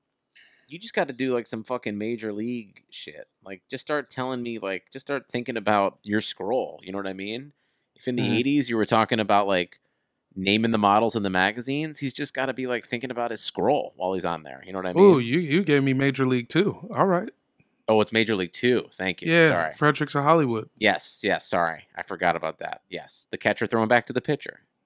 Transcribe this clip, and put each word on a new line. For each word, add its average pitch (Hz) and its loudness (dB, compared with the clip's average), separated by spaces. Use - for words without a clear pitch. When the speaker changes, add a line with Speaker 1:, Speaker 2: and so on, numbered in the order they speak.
Speaker 1:
you 156 -16
just 226 -14
gotta 156 0
do, 127 -2
like, 117 -2
some 110 -8
fucking 110 -6
major 110 -6
league 110 -8
shit. - -16
Like, 95 -16
just 131 -10
start 147 -6
telling 127 -6
me, 117 -8
like, 95 -6
just 135 -16
start 139 -6
thinking 123 -6
about 101 2
your 107 0
scroll. 92 -4
You 92 -10
know 98 -6
what 98 -6
I 95 -4
mean? 110 -10
If - -20
in 123 0
the 117 0
Speaker 2:
Mm-hmm. 117 0
Speaker 1:
eighties 127 2
you 117 0
were 107 2
talking 113 2
about, 101 4
like, 90 0
naming 107 2
the 113 2
models 104 4
in 110 -2
the 98 -2
magazines, 120 -2
he's 135 -6
just 143 -8
gotta 131 -4
be, 127 -6
like, 120 -4
thinking 127 -6
about 117 -4
his 107 -6
scroll 117 -2
while 92 -2
he's 90 -4
on 85 -4
there. 67 -16
You 92 -16
know 95 -8
what 92 -4
I 90 -4
mean? 180 6
Speaker 2:
Ooh, 180 8
you, 123 0
you 170 0
gave 143 2
me 135 2
Major 135 0
League 127 0
Two. 170 -2
All 160 4
right. 190 0
Speaker 1:
Oh, 110 4
it's 107 0
Major 110 2
League 92 -2
Two. 123 0
Thank 92 -4
you. 170 -4
Speaker 2:
Yeah, 165 6
Speaker 1:
Sorry. 82 0
Speaker 2:
Frederick's 147 2
of 143 0
Hollywood. 143 2
Speaker 1:
Yes, - 0
yes, 90 0
sorry. 82 0
I - -8
forgot 87 0
about 80 -6
that. - -10
Yes. - -14
The - -8
catcher 107 0
throwing 110 0
back 120 4
to 117 -8
the 123 -2
pitcher. - -6